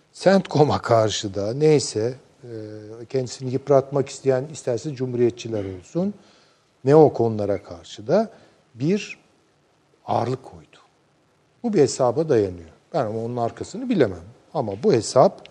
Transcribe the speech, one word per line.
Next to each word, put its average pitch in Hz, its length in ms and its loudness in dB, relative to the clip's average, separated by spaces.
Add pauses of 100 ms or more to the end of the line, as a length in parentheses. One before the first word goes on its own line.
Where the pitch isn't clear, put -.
(120)
centcom'a 151 680 2
karşı 110 520 0
da 104 200 -4
neyse, 135 600 0 (300)
e, 123 40 -18 (600)
kendisini 127 440 -6
yıpratmak 135 560 2
isteyen 131 440 -2
isterse 135 420 -6
cumhuriyetçiler 120 720 -2 (140)
olsun, 185 360 -4 (680)
neokonlara 117 800 4
karşı 87 440 -18
da 208 240 0 (440)
bir 165 440 -4 (880)
ağırlık 113 360 -4
koydu. - 340 -20 (840)
Bu 233 100 -2
bir 202 60 2
hesaba 143 500 2
dayanıyor. 90 400 0 (260)
Ben 135 120 -2
ama 110 120 -6
onun 117 180 -6
arkasını 120 520 -6
bilemem. 104 360 0 (300)
Ama 113 180 -4 (100)
bu 208 100 4
hesap 135 580 2